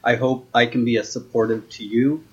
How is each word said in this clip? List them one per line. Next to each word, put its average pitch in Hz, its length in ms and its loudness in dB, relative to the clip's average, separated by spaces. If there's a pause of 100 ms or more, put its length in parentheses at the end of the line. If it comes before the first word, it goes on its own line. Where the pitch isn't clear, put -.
I 120 120 2
hope 127 380 -2
I 120 140 4
can 120 180 0
be 117 120 2
as 107 140 -4
supportive 113 600 -2
to - 120 -16
you 131 480 0